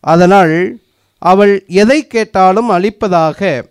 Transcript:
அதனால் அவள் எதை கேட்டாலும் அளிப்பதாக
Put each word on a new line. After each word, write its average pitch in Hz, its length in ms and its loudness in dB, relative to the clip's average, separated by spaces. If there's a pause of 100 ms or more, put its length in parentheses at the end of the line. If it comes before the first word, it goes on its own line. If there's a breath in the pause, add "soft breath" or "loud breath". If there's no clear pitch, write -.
அதனால் 180 760 0 (400)
அவள் 202 500 0
எதை 220 380 0
கேட்டாலும் 214 640 -2
அளிப்பதாக 180 1000 -2